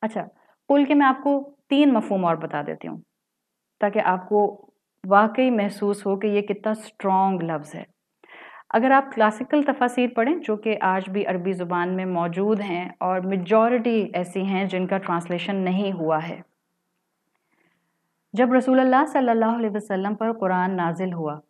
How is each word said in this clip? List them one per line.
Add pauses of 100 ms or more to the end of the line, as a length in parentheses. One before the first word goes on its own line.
اچھا، (420)
قُل
کے
میں
آپ
کو (140)
تین
مفہوم
اور
بتا
دیتی
ہوں (800)
تاکہ
آپ
کو (400)
واقعی
محسوس
ہو
کہ
یہ
کتنا
strong
لفظ
ہے۔ (840)
اگر
آپ
classical
تفاسیر
پڑھیں،
جو
کہ
آج
بھی
عربی
زبان
میں
موجود
ہیں (100)
اور
میجورٹی
ایسی
ہیں
جن
کا
translation
نہیں
ہوا
ہے، (1900)
جب
رسول
اللہ
صلی
اللہ
علیہ
وسلم
پر
قرآن
نازل
ہوا (100)